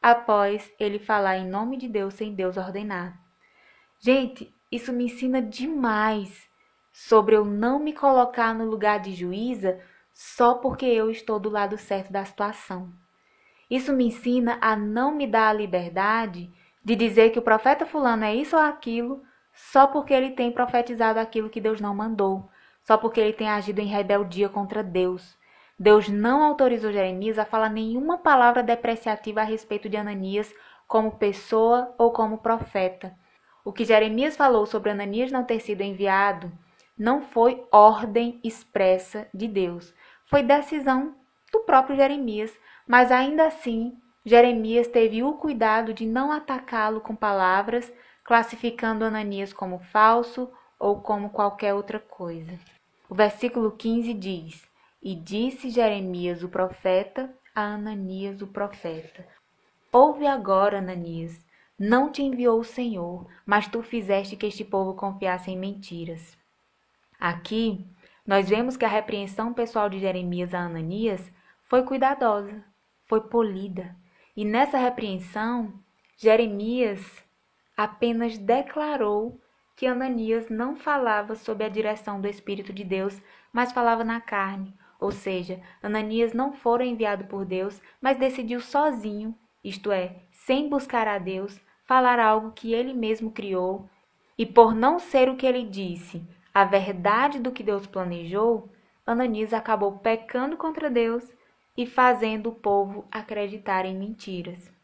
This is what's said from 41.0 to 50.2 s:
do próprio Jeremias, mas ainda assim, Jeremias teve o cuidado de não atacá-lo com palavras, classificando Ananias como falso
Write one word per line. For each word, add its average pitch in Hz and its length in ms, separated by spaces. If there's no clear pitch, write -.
do 440 100
próprio 269 340
Jeremias, 269 600
mas 247 240
ainda 285 360
assim, 240 500
Jeremias 233 640
teve 226 360
o 285 100
cuidado 226 600
de 226 120
não 254 260
atacá-lo 240 720
com 214 140
palavras, 202 760
classificando 226 800
Ananias 202 480
como 180 280
falso 233 720